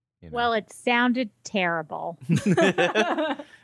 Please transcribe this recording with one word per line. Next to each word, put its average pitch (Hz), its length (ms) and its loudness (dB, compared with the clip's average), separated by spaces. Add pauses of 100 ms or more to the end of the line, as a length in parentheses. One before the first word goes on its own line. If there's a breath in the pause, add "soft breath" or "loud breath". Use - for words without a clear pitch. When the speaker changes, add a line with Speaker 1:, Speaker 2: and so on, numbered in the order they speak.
(220)
Speaker 1:
You 165 80 -18
know? 240 60 -10
Speaker 2:
Well, 240 180 0
it 214 180 -6
sounded 247 580 0 (140)
terrible. 170 760 -4 (100)
Speaker 1:
<laughs> 277 1080 2 (280 loud breath)